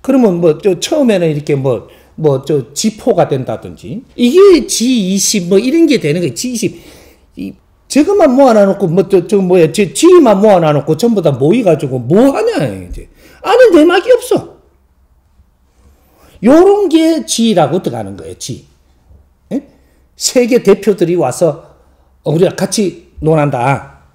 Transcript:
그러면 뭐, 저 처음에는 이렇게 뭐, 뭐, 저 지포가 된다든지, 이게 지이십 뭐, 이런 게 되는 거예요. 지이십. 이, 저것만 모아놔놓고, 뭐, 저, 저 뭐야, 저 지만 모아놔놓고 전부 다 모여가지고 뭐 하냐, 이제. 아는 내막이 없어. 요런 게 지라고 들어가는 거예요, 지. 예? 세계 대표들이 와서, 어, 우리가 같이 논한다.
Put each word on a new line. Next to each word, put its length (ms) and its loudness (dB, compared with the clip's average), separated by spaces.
그러면 400 0
뭐, 180 0
저 200 -2
처음에는 520 -2
이렇게 240 -4
뭐, 340 -4
뭐, 300 -2
저 280 -4
지포가 560 -2
된다든지, 760 -10
이게 520 4
지이십 840 -2
뭐, 100 2
이런 280 0
게 140 0
되는 200 -2
거예요. 140 -6
지이십. 460 -8
이, 180 -14
저것만 460 2
모아놔놓고, 540 2
뭐, 200 0
저, 180 0
저 120 0
뭐야, 340 2
저 200 -2
지만 480 4
모아놔놓고 560 2
전부 260 -2
다 100 2
모여가지고 680 -2
뭐 360 2
하냐, 320 -4
이제. 200 -16
아는 300 4
내막이 400 2
없어. 440 -2
요런 460 4
게 380 0
지라고 560 0
들어가는 340 -10
거예요, 220 -16
지. 280 -14
예? 160 -8
세계 460 0
대표들이 520 0
와서, 600 -4
어, 100 -4
우리가 240 0
같이 640 -6
논한다. 760 -2